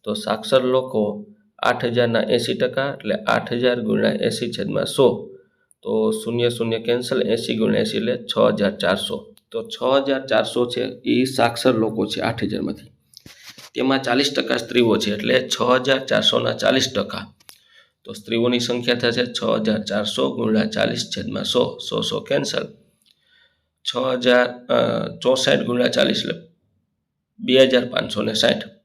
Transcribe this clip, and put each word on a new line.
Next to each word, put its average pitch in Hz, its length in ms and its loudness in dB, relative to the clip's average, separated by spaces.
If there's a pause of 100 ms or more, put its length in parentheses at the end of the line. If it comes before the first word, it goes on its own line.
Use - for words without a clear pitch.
તો 107 120 -4
સાક્ષર 110 480 0
લોકો 120 600 0 (340)
આઠ 120 260 0
હજારના 117 360 2
એંસી - 320 0
ટકા 135 400 -2
એટલે 104 220 -4
આઠ 113 380 0
હજાર 123 280 0
ગુણ્યા 110 300 2
એંસી 120 420 -2
છેદમાં 104 320 -4
સો. 113 440 2 (520)
તો 110 300 0
શૂન્ય 117 380 -2
શૂન્ય 117 300 -2
કેન્સલ, 123 420 -2
એંસી 113 360 -2
ગુણ્યા 107 220 2
એંસી 107 180 -2
એટલે 117 200 -2
છ - 200 -6
હજાર 107 400 2
ચારસો. - 560 -4 (180)
તો 113 180 -8
છ - 80 -12 (300)
હજાર 135 200 -2
ચારસો 120 380 0
છે 120 180 -4 (220)
એ 123 200 2
સાક્ષર 120 480 2
લોકો 110 320 0
છે - 160 -6
આઠ 117 220 -2
હજારમાંથી. 87 480 -6 (840)
તેમાં 131 260 0
ચાલીસ 131 340 0
ટકા 131 240 -2
સ્ત્રીઓ 117 400 2
છે 101 160 -2
એટલે 120 360 0
છ - 120 -4
હજાર 127 440 2
ચારસોના 117 480 2
ચાલીસ 120 400 2
ટકા. 101 400 -6 (680)
તો - 100 -14
સ્ત્રીઓની 117 460 0
સંખ્યા 120 360 -2
થશે 120 300 0
છ - 180 -8
હજાર 107 400 0
ચારસો 107 480 -2
ગુણ્યા 110 340 0
ચાલીસ 117 440 -2
છેદમાં 104 360 -6
સો. - 340 0
સો, 107 220 -4
સો 107 200 -4
કેન્સલ. - 440 -2 (1200)
છ - 120 -6
હજાર, 123 500 4 (220)
અ, 120 80 4 (440)
ચોસઠ - 420 4
ગુણ્યા 123 240 2
ચાલીસ - 320 2
એટલે - 140 -4 (1040)
બે 127 140 0 (120)
હજાર 123 240 2
પાંચસો - 320 -4
ને 110 120 -2
સાઠ. 113 300 2 (220)